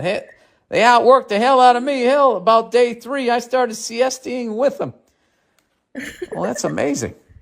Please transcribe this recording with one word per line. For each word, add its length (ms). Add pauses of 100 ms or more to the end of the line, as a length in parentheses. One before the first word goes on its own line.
Hey, 260 (420)
they 120
outworked 480
the 100
hell 220
out 160
of 60
me. 200
Hell, 340
about 340
day 240
three, 360
I 80
started 360
siesting 800
with 220
them. 160 (1400)
Well, 100
that's 220
amazing. 500 (280)